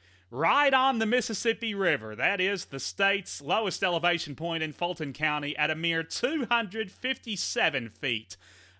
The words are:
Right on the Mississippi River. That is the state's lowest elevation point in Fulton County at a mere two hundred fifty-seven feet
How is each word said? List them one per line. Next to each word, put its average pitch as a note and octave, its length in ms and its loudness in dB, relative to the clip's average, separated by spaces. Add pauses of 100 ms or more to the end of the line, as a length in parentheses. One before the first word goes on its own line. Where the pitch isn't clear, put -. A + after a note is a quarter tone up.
(300)
Right A#3 440 4
on C4 260 4
the A3+ 60 2
Mississippi A3+ 720 0
River. C#3 400 0
That E3+ 240 0
is F#3+ 260 -2
the C3+ 140 -10
state's G3+ 600 -2
lowest F#3+ 420 2
elevation E3+ 520 0
point E3 280 -2
in D#3 80 -4
Fulton E3 400 -4
County D3 460 -2
at D3+ 120 0
a D#3+ 60 0
mere E3 280 0
two C4+ 460 -2
hundred A3 400 -2
fifty-seven G3 1000 -2
feet A#2 480 -4 (420)